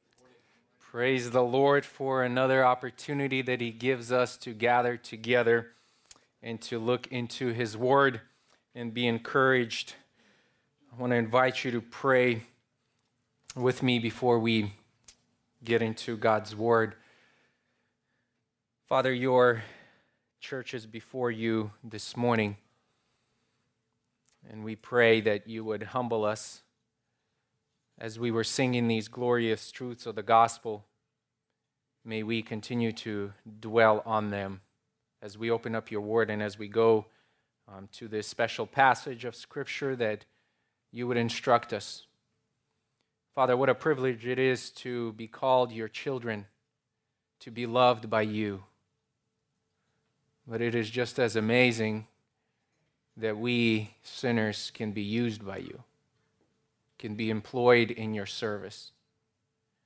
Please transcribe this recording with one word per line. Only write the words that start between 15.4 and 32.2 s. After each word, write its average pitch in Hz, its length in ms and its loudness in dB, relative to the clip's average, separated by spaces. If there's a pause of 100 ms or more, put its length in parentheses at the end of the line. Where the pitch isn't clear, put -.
get 113 160 2
into 113 380 -4
God's 107 360 0
word. 110 420 0 (1900)
Father, 131 280 2
your 123 480 4 (760)
church - 360 -12
is 113 100 -10
before 117 460 -6
you 110 400 -2 (120)
this 110 320 -12
morning, 113 440 0 (1900)
and 110 120 -16
we 110 140 -10
pray 113 460 4
that 104 260 -2
you 110 160 -10
would 107 180 -6
humble 113 440 -2
us. - 340 -6 (1400)
As 113 220 -10
we 120 140 -2
were 113 100 0
singing 123 460 0
these 110 180 0
glorious 120 640 -2
truths 123 340 -12
of 110 120 -10
the 107 80 -8
gospel, 113 600 4 (1200)
may 110 200 -8